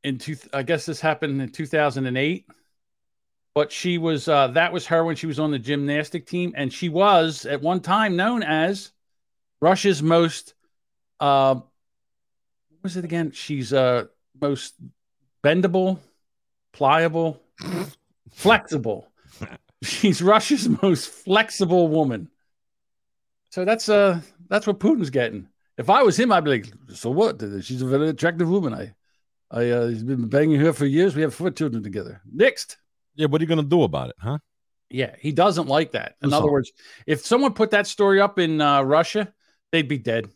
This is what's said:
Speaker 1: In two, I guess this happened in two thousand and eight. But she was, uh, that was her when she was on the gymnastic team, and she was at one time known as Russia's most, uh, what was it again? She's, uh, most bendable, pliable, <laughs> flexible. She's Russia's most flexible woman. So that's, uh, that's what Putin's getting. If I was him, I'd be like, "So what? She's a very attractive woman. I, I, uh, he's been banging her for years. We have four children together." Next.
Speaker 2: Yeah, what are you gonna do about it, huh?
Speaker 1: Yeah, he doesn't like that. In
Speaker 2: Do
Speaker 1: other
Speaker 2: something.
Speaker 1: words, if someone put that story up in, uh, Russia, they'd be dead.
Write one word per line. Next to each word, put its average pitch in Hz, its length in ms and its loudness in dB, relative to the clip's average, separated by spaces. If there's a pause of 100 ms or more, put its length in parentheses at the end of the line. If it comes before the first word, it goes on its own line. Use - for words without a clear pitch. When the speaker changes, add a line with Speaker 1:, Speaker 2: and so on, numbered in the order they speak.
Speaker 1:
In 135 160 -6
two, 147 180 -10 (160)
I 139 120 -6
guess 156 220 -4
this 156 140 -8
happened 147 400 -2
in 127 100 -6
two 156 160 -10
thousand 135 400 -2
and 127 120 -4
eight. 156 280 -4 (1080)
But 147 180 0
she 180 260 -2
was, 160 300 -2
uh, 143 200 4
that 165 240 0
was 175 140 -8
her 165 180 2
when 165 120 -4
she 165 100 -10
was 143 140 -6
on 156 100 -2
the 143 80 -2
gymnastic 143 680 -4
team, 175 300 -6
and 143 160 -6
she - 160 -6
was 165 580 2
at 139 160 -4
one 175 180 -2
time 202 360 0
known 220 260 -2
as 160 500 -2 (680)
Russia's 180 420 2
most, 165 520 0 (680)
uh, 135 340 4
what 123 100 -8 (1160)
was 180 140 -8
it 180 80 -6
again? 165 280 -2
She's, 131 400 -6
uh, 123 320 2 (360)
most 143 340 -4 (680)
bendable, 185 560 2 (760)
pliable, 160 680 0 (160)
<laughs> - 720 -12
flexible. 151 800 0 (760)
She's - 400 0
Russia's 214 460 2 (140)
most 185 260 0
flexible 185 800 0
woman. 135 420 -2 (1200)
So 185 140 -6
that's, 220 240 0
uh, 202 320 4 (280)
that's 208 200 -2
what 202 100 -2
Putin's 208 320 2
getting. 117 380 -2 (280)
If 120 140 -2
I 247 140 6
was 208 140 4
him, 240 140 2
I'd 175 120 4
be 147 60 0
like, 113 220 -2 (220)
"So - 160 -6
what? 180 300 0 (220)
She's 127 200 -8
a 131 40 -4
very 139 220 2
attractive 165 400 -2
woman. 170 260 -2
I, 98 200 -12 (560)
I, 120 200 0
uh, 120 180 2
he's 110 140 -6
been 120 260 -4
banging 147 320 2
her 156 120 4
for 147 140 -2
years. 160 300 2
We 156 60 0
have 151 120 -2
four 180 160 -4
children 120 340 -4
together." 101 360 -10 (120)
Next. 220 440 0 (380)
Speaker 2:
Yeah, 151 120 -2
what 147 140 2
are 160 40 0
you 156 40 -6
gonna 160 160 2
do 156 200 4
about 69 260 -4
it, - 80 -18
huh? 120 200 -6 (520)
Speaker 1:
Yeah, 127 280 -6
he 151 140 -6
doesn't 165 360 2
like 147 240 0
that. - 300 -8
In 143 80 0
Speaker 2:
Do 143 40 2
Speaker 1:
other 151 80 2
Speaker 2:
something. 147 100 2
Speaker 1:
words, 139 200 -2 (340)
if 156 200 -2
someone 247 280 2
put 214 180 0
that 202 160 2
story 196 320 2
up 202 180 0
in, 160 220 0
uh, 143 220 4
Russia, 165 500 0 (400)
they'd 156 160 0
be 143 100 -4
dead. 113 380 -4